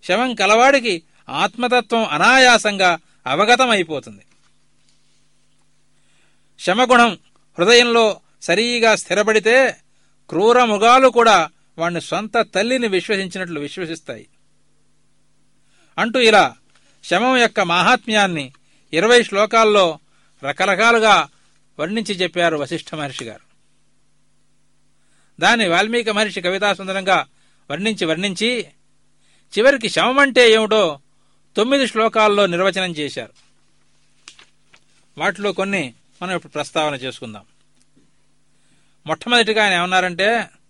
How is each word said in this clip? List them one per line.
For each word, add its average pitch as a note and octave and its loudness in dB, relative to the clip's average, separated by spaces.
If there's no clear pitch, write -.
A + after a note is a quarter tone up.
శమం A#3 -2
కలవాడికి A3+ 2
ఆత్మతత్వం A3+ -2
అనాయాసంగా G3+ 2
అవగతమైపోతుంది. F3+ -2
శమగుణం A#3 2
హృదయంలో A#3 2
సరిగా A3+ 0
స్థిరపడితే G#3+ 0
క్రూర A#3 2
మృగాలు A#3 4
కూడా A3+ 4
వాణ్ణి E3+ -4
సొంత G#3 -6
తల్లిని A#3 -2
విశ్వసించినట్లు F#3 -4
విశ్వసిస్తాయి. D3 -12
అంటూ A3+ -2
ఇలా G3+ 4
శమం B3 0
యొక్క A#3 0
మాహాత్మ్యాన్ని F3+ 0
ఇరవై A3 4
శ్లోకాల్లో G#3 0
రకరకాలుగా G3 2
వర్ణించి G3+ -6
చెప్పారు E3+ -2
వశిష్ఠ D3 -8
మహర్షి C#3+ -12
గారు. G#2+ -18
దాన్ని G#3+ 2
వాల్మీకి G#3+ -2
మహర్షి G3+ -4
కవితాసుందరంగా F#3+ -2
వర్ణించి G3 -4
వర్ణించి G3 -4
చివరికి A#3 2
శమం A#3 0
అంటే B3 4
ఏమిటో G#3+ 0
తొమ్మిది C4 0
శ్లోకాల్లో G#3+ 2
నిర్వచనం F#3 -2
చేశారు. C#3+ -10
వాటిలో G3 -4
కొన్ని F#3+ -6
మనం F3+ -8
ఇప్పుడు D#3 -12
ప్రస్తావన D3+ -6
చేసుకుందాం. A#2+ -14
మొట్టమొదటిగా A3 -2
ఆయన G3 0
ఏమన్నారంటే F#3 -2